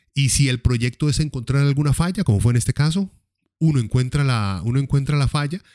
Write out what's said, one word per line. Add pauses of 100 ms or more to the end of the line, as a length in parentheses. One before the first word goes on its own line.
(180)
y
si
el
proyecto
es
encontrar
alguna
falla,
como
fue
en
este
caso, (480)
uno
encuentra
la,
uno
encuentra
la
falla. (140)